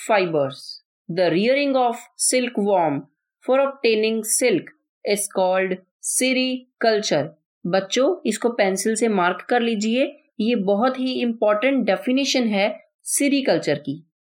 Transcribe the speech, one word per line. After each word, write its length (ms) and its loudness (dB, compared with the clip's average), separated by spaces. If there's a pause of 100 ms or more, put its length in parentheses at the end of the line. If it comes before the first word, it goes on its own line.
(100)
fibers। 480 0 (520)
The 200 2
rearing 460 2
of 200 0 (340)
silk 380 0
worm 320 2 (440)
for 140 2
obtaining 640 0 (200)
silk 280 0 (400)
is 140 -2 (140)
called 360 0 (380)
sericulture। 1160 0 (380)
बच्चों, 500 0 (100)
इसको 220 -2
pencil 460 0
से 140 0
mark 420 0
कर 100 2
लीजिए, 640 -2 (180)
ये 160 0
बहुत 420 0
ही 140 -2
important 720 0
definition 600 0
है 420 -2 (140)
सेरीकल्चर 720 0
की। 360 -10 (140)